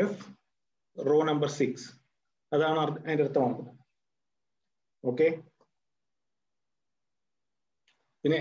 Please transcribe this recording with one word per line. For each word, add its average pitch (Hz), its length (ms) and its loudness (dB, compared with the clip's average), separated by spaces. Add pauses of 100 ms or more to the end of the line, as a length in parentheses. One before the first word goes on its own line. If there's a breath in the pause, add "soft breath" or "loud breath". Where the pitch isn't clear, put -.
F, - 240 -4 (840)
row 151 100 4 (100)
number 147 200 0 (100)
സിക്സ്. - 280 -2 (680)
അതാണ് 156 300 2
അർത്ഥ-, 156 200 -6
അതിന്റെ 151 220 0
അർത്ഥമാക്കുന്നത്. - 500 -2 (1300)
ഓക്കെ, 156 180 4 (3000)
പിന്നെ 156 180 2